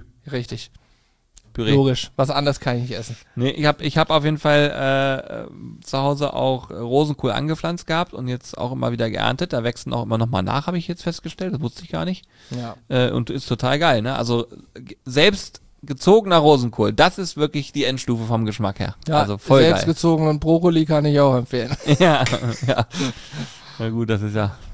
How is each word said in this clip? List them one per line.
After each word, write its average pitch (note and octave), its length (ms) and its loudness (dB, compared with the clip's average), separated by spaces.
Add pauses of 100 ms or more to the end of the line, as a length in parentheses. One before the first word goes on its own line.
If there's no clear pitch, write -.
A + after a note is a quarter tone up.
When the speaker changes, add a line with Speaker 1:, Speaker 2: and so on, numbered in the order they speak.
(300)
Speaker 1:
Richtig. B2 420 -8 (800)
Speaker 2:
Püree. A2+ 220 -2
Speaker 1:
Logisch, C3+ 400 0
was C3+ 160 0
anderes C#3+ 280 -2
kann B2 180 -4
ich A#2+ 60 -4
nicht B2 120 -8
essen. A2+ 200 -10 (200)
Speaker 2:
Nee, B2 160 0
ich D3+ 140 -2
hab, D3 160 2
ich D3+ 180 -4
hab D#3 100 2
auf D3+ 160 2
jeden D#3 140 0
Fall, D3 360 4
äh, C3+ 680 -2
äh, - 40 -16 (380)
zu C3+ 140 -4
Hause C#3+ 340 0
auch, B2+ 380 -2
äh, - 40 -14
Rosenkohl C3+ 560 0
angepflanzt D#3 540 -4
gehabt E3+ 280 -2
und B2+ 140 -8
jetzt B2 300 -8
auch B2 140 -4
immer B2 200 -2
wieder A#2 200 -2
geerntet. A#2+ 420 -2
Da A#2+ 100 -2
wachsen A#2+ 300 -6
auch A#2 100 -2
immer A2+ 140 -2
noch A2+ 100 0
mal G2+ 140 0
nach, G#2+ 260 -2
hab F3 60 -2
ich E3+ 140 -4
jetzt F3 160 -8
festgestellt. E3+ 500 -8
Das D3+ 80 -4
wusste D#3+ 220 -8
ich E3 60 -18
gar E3 160 -6
nicht. F#3 200 -6 (240)
Speaker 1:
Ja. A#2+ 260 -10 (140)
Speaker 2:
Äh, B2 220 2
und A#2+ 180 -2
ist - 180 -8
total B2+ 320 0
geil, C#3+ 220 2
ne? B2+ 140 -4
Also, A#2+ 320 -2 (260)
g-, - 320 -18
selbst D#3+ 560 2 (220)
gezogener F3+ 540 4
Rosenkohl, B2 560 4
das E3 260 4
ist F3+ 180 -6
wirklich D3 360 -4
die C#3+ 100 -2
Endstufe B2 420 -2
vom A2+ 200 0
Geschmack G#2 340 -2
her. G2+ 160 -6 (120)
Speaker 1:
Ja, D3+ 120 2
Speaker 2:
Also G#2 180 0
voll C3+ 220 6
geil. D#3 120 8
Speaker 1:
selbst F#3 140 0
gezogenen D#3 540 2
Brokkoli E3 460 4
kann D3+ 200 2
ich D3 140 4
auch C#3 160 6
empfehlen. B2 400 -2 (100)
Speaker 2:
<laughs> D3 140 4
Ja, D3+ 240 6 (420)
ja. A#2 220 2 (880)
Na A2+ 120 -4
gut, A2+ 200 -2
das G#2 140 0
ist G#2 100 -4
ja G#2 220 -2 (180)